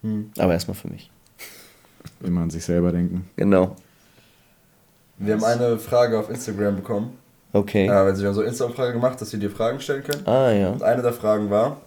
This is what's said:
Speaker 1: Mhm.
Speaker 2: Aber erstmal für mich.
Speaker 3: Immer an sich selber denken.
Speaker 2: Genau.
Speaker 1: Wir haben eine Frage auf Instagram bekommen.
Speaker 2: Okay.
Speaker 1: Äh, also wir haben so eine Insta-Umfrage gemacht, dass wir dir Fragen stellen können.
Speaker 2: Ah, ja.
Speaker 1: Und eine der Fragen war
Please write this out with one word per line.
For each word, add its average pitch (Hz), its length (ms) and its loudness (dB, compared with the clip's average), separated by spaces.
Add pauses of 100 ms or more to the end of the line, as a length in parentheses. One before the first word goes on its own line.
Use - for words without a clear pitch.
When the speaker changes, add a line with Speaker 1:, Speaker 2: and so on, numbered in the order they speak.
Speaker 1:
Mhm. 107 360 -4
Speaker 2:
Aber 90 140 4
erstmal 85 240 -2
für - 120 -14
mich. - 220 -16 (1120)
Speaker 3:
Immer 87 200 0
an 82 80 -2
sich 82 140 -8
selber 87 280 2
denken. 90 440 -2
Speaker 2:
Genau. 95 380 4 (1400)
Speaker 1:
Wir 104 160 0
haben 110 100 0
eine 117 340 2
Frage 117 400 2
auf 107 120 -4
Instagram 104 460 -2
bekommen. 104 420 -6 (340)
Speaker 2:
Okay. 101 340 2
Speaker 1:
Äh, 101 40 2
also 98 320 4
wir 101 60 0
haben 98 60 -2
so 107 60 -2
eine 110 100 0
Insta-Umfrage 120 420 -4
gemacht, 123 280 -2
dass 110 120 -10
wir 110 80 -6
dir 101 100 -2
Fragen 117 300 -4
stellen 139 240 -4
können. 120 220 -4
Speaker 2:
Ah, 127 260 4
ja. 98 180 2
Speaker 1:
Und 123 120 -4
eine 123 200 2
der 120 100 0
Fragen 107 380 0
war 117 360 0